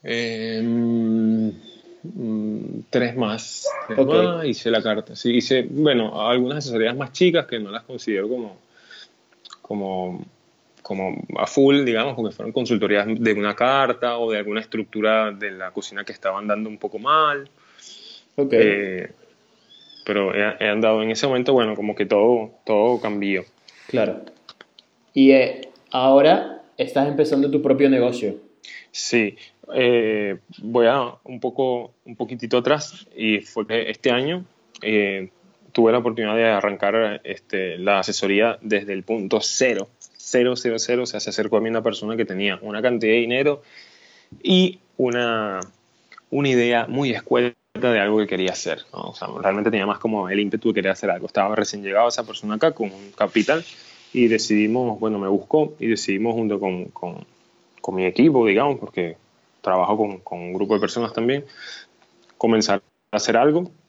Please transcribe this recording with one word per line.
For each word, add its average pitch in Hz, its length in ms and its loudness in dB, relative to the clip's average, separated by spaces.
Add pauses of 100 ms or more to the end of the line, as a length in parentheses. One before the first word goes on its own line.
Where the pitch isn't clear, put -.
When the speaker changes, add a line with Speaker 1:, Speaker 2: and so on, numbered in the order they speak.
Speaker 1:
Em, 113 1500 0 (540)
mm, 110 800 -6 (100)
tres 120 260 0
más, 110 520 -6 (180)
tres 110 120 -4
Speaker 2:
Ok. 139 160 4
Speaker 1:
más, 170 320 0
hice 117 240 -4
la 110 120 0
carta, 107 320 -4
sí, 120 220 -2
hice, 127 320 0
bueno, 131 580 0
algunas 127 320 0
asesorías 120 380 -2
más 135 160 -8
chicas 170 340 2
que 120 120 -8
no 101 120 -8
las 113 120 -10
considero 107 460 -4
como, 113 280 -8 (1040)
como, 92 640 -6 (560)
como 95 420 -6 (140)
a - 100 0
full, 139 380 4
digamos, 120 300 -2
porque 113 200 -6
fueron 113 180 -10
consultorías 104 560 0
de 113 260 0
una 104 200 -2
carta 123 640 0
o 117 120 -2
de 107 80 -2
alguna 104 220 -4
estructura 110 720 0
de 101 180 -8
la 92 200 -10
cocina 101 320 -10
que 101 100 -12
estaban 98 340 -6
dando 107 240 -2
un 107 80 -14
poco 107 200 -8
mal. 143 500 0 (880)
Speaker 2:
Ok. 139 160 0
Speaker 1:
Eh, 101 580 2 (960)
pero 98 280 0
he, 104 260 0
he 107 80 0
andado 110 340 2
en 110 80 -2
ese 113 160 -2
momento, 131 280 2
bueno, 110 200 2
como 104 200 -4
que 104 100 -2
todo, 110 460 4 (160)
todo 110 340 4
cambió. 101 420 -2 (440)
Speaker 2:
Claro. 110 340 -2 (960)
Y, 135 160 8
eh, 131 400 4 (200)
ahora 139 720 4 (140)
estás 135 320 0
empezando 143 420 2
tu 143 120 0
propio 139 260 4
negocio. 120 480 2 (540)
Speaker 1:
Sí. 110 480 -2 (360)
Eh, 110 640 2 (220)
voy 117 300 4
a 127 260 0 (100)
un 120 160 -14
poco, 123 540 -4 (100)
un 120 120 -18
poquitito 123 420 -2
atrás, 143 480 -2 (100)
y 107 220 0
fue - 280 -6
que 113 240 -2
este 123 200 -2
año, 151 340 0 (380)
eh, 98 480 0 (420)
tuve 113 180 6
la 123 80 4
oportunidad 113 380 -2
de 113 120 4
arrancar, 104 760 0
este, 95 540 -6
la 98 220 2
asesoría 101 600 0
desde 101 320 -2
el 95 120 -6
punto 110 360 -2
cero, 107 480 0 (300)
cero, 123 360 0
cero, 120 240 -4
cero, 123 260 -2
o - 20 -6
sea, 107 120 -10
se 107 120 -8
acercó 107 260 -2
a 104 60 4
mí 113 80 -2
una 113 120 -2
persona 110 320 -4
que 113 120 -2
tenía 98 340 -4
una 104 220 -8
cantidad 113 320 2
de 120 60 4
dinero 135 420 0 (800)
y 185 380 2 (180)
una, 117 640 -2 (680)
una 139 200 0
idea 120 380 2
muy 135 220 -2
escueta 120 440 0 (200)
de 117 240 2
algo 104 200 2
que 104 100 0
quería 92 240 -2
hacer, 82 300 -6 (100)
¿no? - 80 -12
O - 140 -12
sea, - 120 -12 (160)
realmente 104 260 2
tenía 107 160 0
más 101 140 -2
como 104 320 -4
el 101 80 0
ímpetu 104 300 -2
de 107 60 2
querer 95 180 0
hacer 98 180 -4
algo. 90 160 -4
Estaba 104 300 0
recién 104 260 -4
llegado 101 260 2
esa 120 160 -4
persona 107 300 -8
acá 156 160 2
con 107 220 -6
un 98 180 -18
capital 113 540 0 (480)
y 120 160 4
decidimos, 110 720 0
bueno, 110 180 -2
me 98 80 -4
buscó 147 540 0
y 117 80 -2
decidimos 107 460 -2
junto 104 260 -2
con, 90 260 -4
con, 87 400 -12 (540)
con 95 160 -8
mi 92 80 0
equipo, 123 420 4
digamos, 117 320 2
porque 87 380 -6 (440)
trabajo 92 360 0
con, 101 220 -2
con 90 200 -12
un 87 160 -8
grupo 101 200 0
de 101 60 2
personas 113 320 -4
también, 131 320 -2 (960)
comenzar 107 420 2 (300)
a 107 60 -4
hacer 110 200 0
algo. 156 360 2 (160)